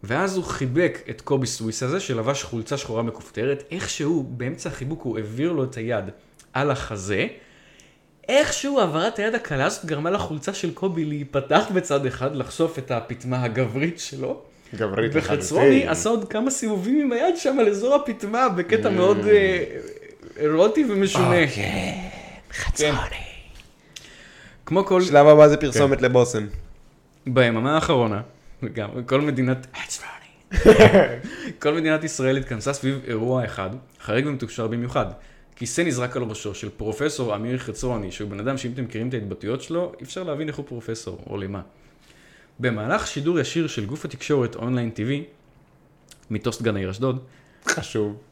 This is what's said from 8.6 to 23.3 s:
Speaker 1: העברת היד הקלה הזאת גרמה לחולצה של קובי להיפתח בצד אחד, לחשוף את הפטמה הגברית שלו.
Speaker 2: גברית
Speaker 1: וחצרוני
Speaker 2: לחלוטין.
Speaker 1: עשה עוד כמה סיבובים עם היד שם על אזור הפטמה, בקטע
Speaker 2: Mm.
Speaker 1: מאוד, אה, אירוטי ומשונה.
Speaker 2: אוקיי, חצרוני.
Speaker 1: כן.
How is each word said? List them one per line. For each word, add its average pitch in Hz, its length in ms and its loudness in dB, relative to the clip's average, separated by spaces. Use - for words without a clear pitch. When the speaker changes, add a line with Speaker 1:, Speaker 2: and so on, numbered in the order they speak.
Speaker 1:
העברת 180 400 0
היד 220 160 -2
הקלה 143 300 -2
הזאת - 200 -4
גרמה 156 260 -4
לחולצה 185 420 -4
של 170 200 -4
קובי 165 320 -2
להיפתח 147 580 0
בצד 143 320 0
אחד, 131 300 -4
לחשוף 160 440 -2
את 127 120 -8
הפטמה 123 520 -4
הגברית 123 560 -2
שלו. 135 420 -8
Speaker 2:
גברית 110 400 0
Speaker 1:
וחצרוני 147 520 2
Speaker 2:
לחלוטין. 135 220 6
Speaker 1:
עשה - 200 0
עוד 226 200 0
כמה 233 220 0
סיבובים 220 500 0
עם 269 100 0
היד 330 260 2
שם 269 220 0
על 220 80 6
אזור 214 280 2
הפטמה, 240 540 0
בקטע 208 400 0
Speaker 2:
Mm. - 20 0
Speaker 1:
מאוד, 190 260 4
אה, 190 360 6
אירוטי 190 520 4
ומשונה. 196 360 2
Speaker 2:
אוקיי, 123 680 -4
חצרוני. - 440 0
Speaker 1:
כן. - 60 -10